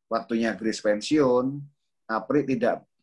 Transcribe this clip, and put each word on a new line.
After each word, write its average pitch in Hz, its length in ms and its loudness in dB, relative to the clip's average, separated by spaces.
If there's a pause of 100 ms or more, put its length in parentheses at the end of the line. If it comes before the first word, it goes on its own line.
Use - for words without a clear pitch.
waktunya 113 480 -2
Grace 110 240 -4
pensiun, 127 800 2 (480)
Apri 127 400 -2
tidak, 117 400 -2 (140)